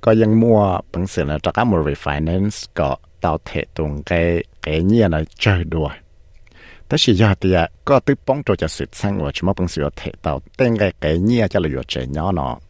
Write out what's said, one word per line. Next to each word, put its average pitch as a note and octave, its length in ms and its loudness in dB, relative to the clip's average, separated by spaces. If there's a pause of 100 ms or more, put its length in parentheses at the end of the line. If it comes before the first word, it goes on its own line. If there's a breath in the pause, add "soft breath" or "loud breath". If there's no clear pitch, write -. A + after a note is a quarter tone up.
Có A2+ 100 4
những A2 280 4
mua G#2+ 400 4 (140)
bằng F#2 140 -4
sự F2+ 160 -2
là D2 200 -2
cho F2 80 0
các - 120 0
mua G#2 140 2
refinance D#2 960 -2
có C#2+ 220 -2 (260)
tàu D#2+ 240 0
thể - 200 -6 (100)
tung D2 280 -4
cái, E2+ 400 0 (180)
cái D#2+ 220 -2
nhẹ G#2+ 260 4
là D#2 140 0 (120)
chơi F#2 280 0
đùa. D#2+ 260 -4 (1000 loud breath)
Thế C#3+ 160 0
thì A#2+ 80 4
giờ G2 280 4
thì F#2 140 2 (300)
có C#3 140 4
tư - 140 0 (120)
bóng C#3 160 0 (160)
cho E2 100 -4
sự - 240 -6
sang G2+ 320 -4
và C#2+ 100 -4
chỉ - 100 -8
mua F#2+ 100 0
bằng F2+ 140 -2
sự D2 280 -2
thể - 160 -10 (100)
tàu C#2 200 -4 (160)
tên A#2+ 200 2
cái, G2 220 0
cái D#2 180 0
nhẹ G#2+ 300 2
cho G2 120 0
là E2 140 -2
vừa C2 140 -6
chơi B1+ 200 -6
nhỏ D2+ 240 -4
nó. C2+ 260 -4 (120)